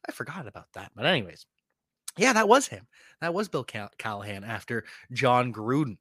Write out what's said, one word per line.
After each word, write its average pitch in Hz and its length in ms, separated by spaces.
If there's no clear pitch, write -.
I 294 40
forgot 147 340
about - 280
that. 107 200
But 113 120
anyways, 104 380
yeah, 247 160
that 202 160
was 262 180
him. - 200
That 170 140
was 202 140
Bill 131 160
Cal-, 104 340
Callahan 101 460
after 110 400
John 123 400
Gruden 117 480